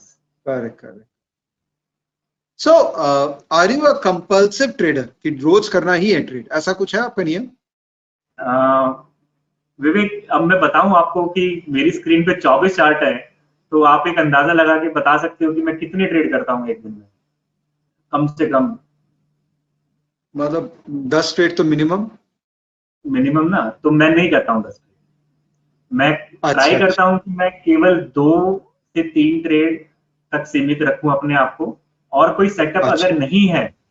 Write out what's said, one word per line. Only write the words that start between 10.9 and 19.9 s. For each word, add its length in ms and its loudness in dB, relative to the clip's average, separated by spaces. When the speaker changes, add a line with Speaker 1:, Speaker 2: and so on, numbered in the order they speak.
Speaker 2:
आपको 300 0
कि 420 -4
मेरी 220 0
स्क्रीन 320 0
पे 180 -2
चौबीस 360 2
चार्ट 260 4
है, 280 -4
तो 120 4
आप 240 4
एक 120 -2
अंदाजा 340 2
लगा 240 2
के 120 -4
बता 280 0
सकते 280 -4
हो 80 -2
कि 80 -2
मैं 160 -4
कितने 280 -4
ट्रेड 260 0
करता 220 -4
हूँ 160 -6
एक 140 -10
दिन 80 -14
में, 160 -20
कम 160 -2
से 200 -4
कम। 300 -2